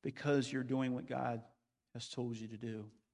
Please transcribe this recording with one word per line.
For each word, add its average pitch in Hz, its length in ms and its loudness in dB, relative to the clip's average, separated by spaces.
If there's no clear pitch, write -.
because 139 500 2
you're 131 100 0
doing 131 300 2
what 127 140 -2
God 123 360 0
has 117 140 -8
told 123 280 -2
you 113 120 -6
to 110 100 -8
do. 110 260 -4